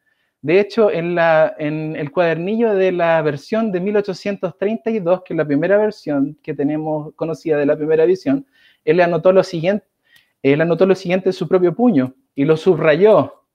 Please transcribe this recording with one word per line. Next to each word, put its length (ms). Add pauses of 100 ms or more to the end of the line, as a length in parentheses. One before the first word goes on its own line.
(460)
De 140
hecho, 320
en 240
la, 420
en 380
el 160
cuadernillo 600
de 200
la 280
versión 520
de 80
mil 160
ochocientos 600
treinta 360
y 80
dos, 240
que 80
es 40
la 80
primera 320
versión 640
que 140
tenemos 640
conocida 420
de 80
la 100
primera 280
edición, 420 (380)
él 160
anotó 320
lo 100
siguiente, 420 (600)
él 160
anotó 260
lo 80
siguiente 360
en 20
su 160
propio 260
puño 400 (180)
y 120
lo 120
subrayó 840 (120)